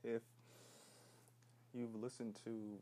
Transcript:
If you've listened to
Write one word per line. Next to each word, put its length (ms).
If 180
you've 200
listened 500
to 380